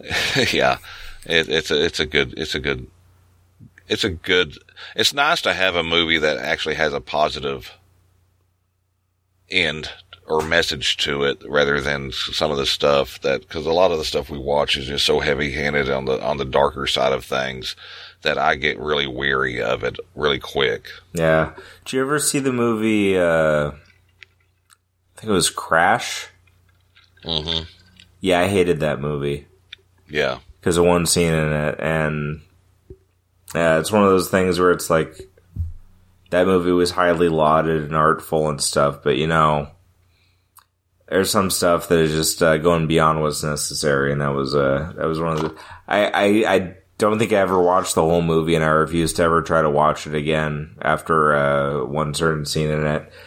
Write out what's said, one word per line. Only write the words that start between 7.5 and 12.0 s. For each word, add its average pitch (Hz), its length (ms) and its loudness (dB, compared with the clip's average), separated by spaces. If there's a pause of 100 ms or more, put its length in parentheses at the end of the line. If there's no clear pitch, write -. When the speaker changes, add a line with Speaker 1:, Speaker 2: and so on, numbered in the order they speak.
Speaker 1:
end 78 400 -2 (360)
or 78 140 0
message 80 560 0
to 71 260 -2
it 69 240 0
rather 71 360 2
than 69 260 -4